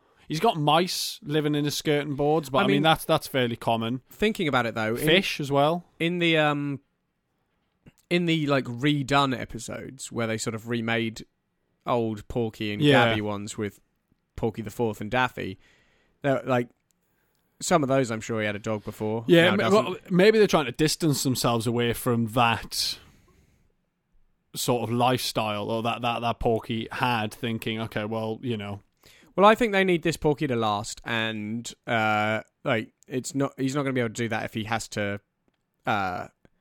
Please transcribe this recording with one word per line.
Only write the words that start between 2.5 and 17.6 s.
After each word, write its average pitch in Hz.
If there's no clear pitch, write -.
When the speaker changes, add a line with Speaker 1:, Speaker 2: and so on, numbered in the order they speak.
Speaker 1:
but 139
Speaker 2:
I 196
Speaker 1:
I -
mean, 196
Speaker 2:
mean, 143
Speaker 1:
that's, 160
that's 156
fairly 120
common. 113
Speaker 2:
thinking 208
about 127
it, 110
though, 110
in 131
Speaker 1:
Fish 185
as 139
well. 151
Speaker 2:
in 170
the, 165
um, 143
in 175
the, 160
like, 139
redone 135
episodes 110
where 117
they 110
sort 113
of 110
remade 117
old 113
Porky 110
and 104
Speaker 1:
Yeah. 135
Speaker 2:
Gabby 107
ones 104
with 104
Porky 117
the 107
Fourth 110
and 107
Daffy, 110
they're, 135
like, 123